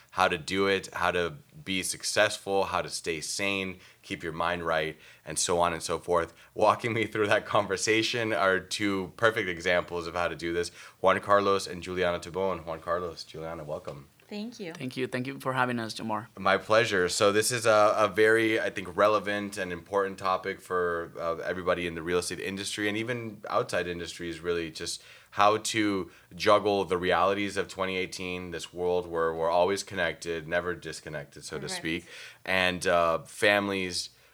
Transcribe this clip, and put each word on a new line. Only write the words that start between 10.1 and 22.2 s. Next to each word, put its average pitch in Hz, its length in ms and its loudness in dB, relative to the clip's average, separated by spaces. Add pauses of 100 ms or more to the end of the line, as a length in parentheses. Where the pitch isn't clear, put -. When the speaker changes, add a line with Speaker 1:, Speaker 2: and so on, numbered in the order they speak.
Speaker 1:
how 87 140 0
to 82 60 -6
do 85 200 -4
this, 87 160 -2 (320)
Juan 95 180 6
Carlos 101 460 4
and 87 160 -10
Juliana 90 360 0
Tobon. 87 460 -4
Juan 80 160 -8
Carlos, 85 440 -4
Juliana, 80 380 -10
welcome. 73 440 -10 (200)
Speaker 2:
Thank 214 320 -12
you. 170 140 -12
Speaker 3:
Thank 131 240 -10
you. 127 100 -4
Thank 127 200 -6
you 139 120 -10
for 135 140 -4
having 123 260 0
us, 110 140 -6
Jamar. 104 360 -6 (100)
Speaker 1:
My 95 180 4
pleasure. 104 540 4
So 101 200 4
this 107 220 4
is 117 140 -2
a, 107 300 6
a 104 120 4
very, 110 500 4
I 98 120 -2
think, 92 260 -8
relevant 104 640 2
and 92 120 -4
important 95 460 -2
topic 95 460 -2
for, 85 580 -2
uh, 82 140 -2 (100)
everybody 87 420 0
in 82 80 -4
the 82 80 -8
real 87 160 0
estate 87 220 -4